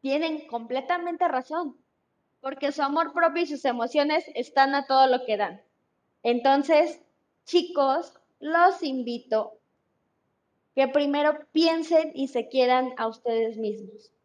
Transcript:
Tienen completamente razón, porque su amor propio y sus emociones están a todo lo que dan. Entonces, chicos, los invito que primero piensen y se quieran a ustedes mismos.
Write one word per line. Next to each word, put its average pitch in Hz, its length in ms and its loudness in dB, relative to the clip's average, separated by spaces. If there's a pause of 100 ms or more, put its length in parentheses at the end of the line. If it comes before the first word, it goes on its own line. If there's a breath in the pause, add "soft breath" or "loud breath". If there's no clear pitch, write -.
Tienen 302 440 -4
completamente 269 800 -4
razón, 294 500 -6 (640)
porque 277 320 -4
su 302 100 -4
amor 294 300 0
propio 339 320 2
y - 20 -4
sus 285 180 -10
emociones 285 600 0 (100)
están 269 400 0
a 277 120 -2
todo 262 200 6
lo 254 180 2
que 220 120 -2
dan. 190 260 -6 (600)
Entonces, 285 800 2 (460)
chicos, 277 680 0 (260)
los 339 420 2
invito 240 760 -4 (1120)
que 269 140 2
primero 294 640 0
piensen 320 600 2
y 269 140 -6
se 247 220 -6
quieran 254 480 2
a 233 100 -4
ustedes 226 500 -4
mismos. 208 540 -10 (140)